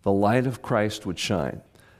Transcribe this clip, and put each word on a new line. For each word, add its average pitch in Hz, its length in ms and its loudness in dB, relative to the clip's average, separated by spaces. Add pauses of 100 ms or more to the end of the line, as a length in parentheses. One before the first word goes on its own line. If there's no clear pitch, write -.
the 98 80 2
light 104 340 4
of 127 160 -6
Christ 107 460 -2
would 87 100 -6
shine, 80 440 -2 (380)